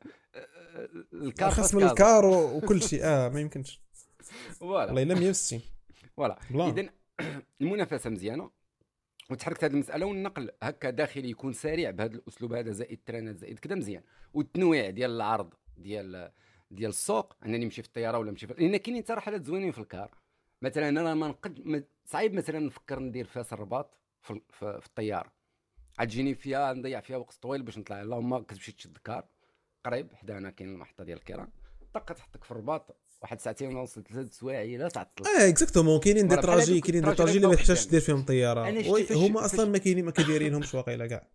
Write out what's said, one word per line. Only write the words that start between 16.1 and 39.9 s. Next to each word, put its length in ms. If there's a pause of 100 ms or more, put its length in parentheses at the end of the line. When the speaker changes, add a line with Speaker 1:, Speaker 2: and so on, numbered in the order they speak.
Speaker 1:
ديال 180
السوق، 440 (120)
أنني 200
نمشي 160
في 60
الطيارة 300
ولا 140
نمشي 160
في، 60
لأن 240
كاينين 260
حتى 100
رحلات 320
زوينين 260
في 80
الكار. 320 (500)
مثلًا 280
أنا 240
ما 140
نقد، 380
ما، 180 (220)
صعيب 280
مثلًا 260
نفكر 400
ندير 260
فاس 280
الرباط 440 (240)
في 100
ال-، 180
في، 320
في 60
الطيارة. 440 (720)
غتجيني 340
فيها 380
نضيع 260
فيها 180
وقت 240
طويل 220
باش 140
نطلع، 240
اللهم 420
كتمشي 280
تشد 240
الكار 300 (600)
قريب 280
حدانا 360
كاين 200
المحطة 340
ديال 140
الكيران، 300 (460)
طق 100 (100)
تحطك 300
في 80
الرباط 460 (240)
واحد 180
ساعتين 360
ونص، 240
ثلاث 380
سوايع، 420
لا 80
تعطل. 380
Speaker 2:
اه، 240
اكزاكتومون، 500
كاينين 280
دي 80
Speaker 1:
فوالا، 120
بحال 120
Speaker 2:
تراجي، 120
Speaker 1:
هادوك 140
Speaker 2:
كاينين 180
دي 60
Speaker 1:
التراجي 80 (140)
Speaker 2:
تراجي 60
اللي 100
ما 60
Speaker 1:
اللي 100
Speaker 2:
تحتاجش 180
Speaker 1:
فوق 100
Speaker 2:
دير 100
فيهم 240
طيارة. 440
Speaker 1:
أنا 120
شتي 100
Speaker 2:
وي، 120
Speaker 1:
فاش، 140
Speaker 2:
هما 280
أصلًا 140
Speaker 1:
فاش 80
Speaker 2:
ما 100
كاينين، 280